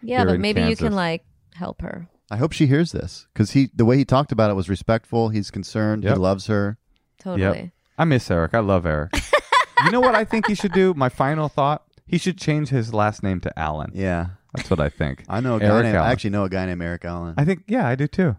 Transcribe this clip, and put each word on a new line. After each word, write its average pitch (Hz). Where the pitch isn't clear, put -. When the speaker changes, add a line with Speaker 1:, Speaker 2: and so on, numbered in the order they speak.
Speaker 1:
Yeah, 240
Speaker 2:
Here -
Speaker 1:
but 92
Speaker 2:
in -
Speaker 1:
maybe 208
you -
Speaker 2:
Kansas. 226
Speaker 1:
can, 214
like, 170
help -
her. 170
Speaker 3:
I 104
hope 156
she -
hears 151
this, -
'cause 104
he, 139
the 117
way 123
he 139
talked 135
about 110
it 101
was 95
respectful. 113
He's 107
concerned. 107
Speaker 2:
Yep. 98
Speaker 3:
He -
loves 95
her. 101
Speaker 1:
Totally. 175
Speaker 2:
Yep. 175
I 160
miss 135
Eric. 85
I 117
love 95
Eric. 76
Speaker 1:
<laughs> -
Speaker 2:
You -
know 240
what 254
I 214
think 220
he 208
should 190
do? 185
My 135
final 151
thought. 147
He 175
should 180
change 151
his 113
last 107
name 92
to -
Allen. 78
Speaker 3:
Yeah. 90
Speaker 2:
That's -
what 87
I 71
think. 71
Speaker 3:
I 98
know 123
a -
guy 104
Speaker 2:
Eric 107
Speaker 3:
named, 107
Speaker 2:
Allen. 82
Speaker 3:
I 123
actually 110
know 101
a 95
guy 92
named 87
Eric 85
Allen. 87
Speaker 2:
I 147
think, 185
yeah, 208
I 120
do 143
too. 151